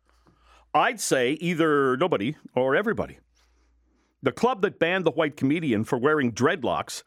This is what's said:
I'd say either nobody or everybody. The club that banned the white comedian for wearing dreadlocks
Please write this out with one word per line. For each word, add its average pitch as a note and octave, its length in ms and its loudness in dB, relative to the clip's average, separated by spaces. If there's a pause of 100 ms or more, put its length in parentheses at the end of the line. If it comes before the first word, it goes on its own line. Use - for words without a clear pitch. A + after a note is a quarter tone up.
(720)
I'd G3+ 280 2
say C3 400 0
either D3+ 560 2
nobody D3 400 -2 (180)
or C3 220 2
everybody. F3 420 -4 (1040)
The C3 100 0
club A3+ 300 0
that G3+ 160 -2
banned F3 260 0
the D#3 80 4
white D3 240 -2
comedian C3+ 480 0
for C3 140 -2
wearing C3+ 340 2
dreadlocks A2+ 760 -2